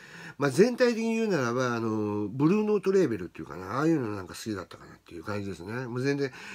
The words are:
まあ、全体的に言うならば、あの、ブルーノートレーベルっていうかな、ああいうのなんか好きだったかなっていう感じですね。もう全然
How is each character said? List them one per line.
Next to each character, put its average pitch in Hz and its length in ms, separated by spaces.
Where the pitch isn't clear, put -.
ま 143 100
あ、 - 20
全 220 260
体 240 180
的 220 80
に 226 140
言 226 100
う - 20
な 160 140
ら 117 100
ば、 123 220
あ 113 60
の、 104 480
ブ 135 180
ル 208 160
ー - 20
ノ 208 120
ー 185 40
ト 190 100
レ 190 120
ー 143 60
ベ 107 100
ル 90 60
っ - 20
て - 140
い - 20
う 65 40
か 71 100
な、 92 200
あ 139 60
あ 160 40
い 165 40
う 156 100
の 104 160
な 95 60
ん 87 40
か 87 80
好 - 60
き 110 140
だ 92 80
っ - 40
た - 120
か - 80
な - 80
っ - 60
て - 140
い 82 40
う 80 60
感 104 180
じ 98 80
で 92 40
す 82 100
ね。 120 220
も 120 100
う 127 40
全 139 160
然 139 160